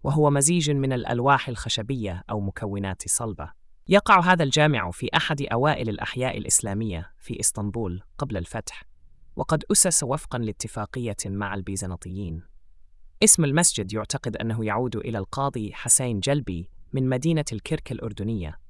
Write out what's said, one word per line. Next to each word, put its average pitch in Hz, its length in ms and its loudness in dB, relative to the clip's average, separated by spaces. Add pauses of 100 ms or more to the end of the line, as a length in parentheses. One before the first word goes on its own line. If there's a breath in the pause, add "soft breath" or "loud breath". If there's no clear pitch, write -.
وهو 147 260 4
مزيج 147 420 4
من 135 220 2
الألواح 123 560 2
الخشبية 110 800 -4
أو 107 100 -2
مكونات 98 680 -4
صلبة. 95 440 -4 (360)
يقع 202 320 8
هذا 175 240 6
الجامع 135 480 4
في - 260 -6
أحد 151 240 0
أوائل 123 480 0
الأحياء 123 480 -4
الإسلامية 98 840 -2
في - 200 -10
إسطنبول 101 640 -4 (140)
قبل 127 200 -4
الفتح، - 460 -8 (520)
وقد - 360 0
أسس - 320 4
وفقا 131 340 -4
لاتفاقية 110 880 -6
مع 101 280 -4
البيزنطيين. 92 920 -6 (800)
اسم 170 220 8
المسجد 139 480 2
يعتقد 107 440 -4
أنه 113 280 -2
يعود 113 300 -2
إلى 110 220 -4
القاضي 113 560 -4
حسين 120 460 2
جلبي 98 500 -2 (240)
من 131 160 0
مدينة 147 420 2
الكرك 127 400 -6
الأردنية 101 680 -6 (100)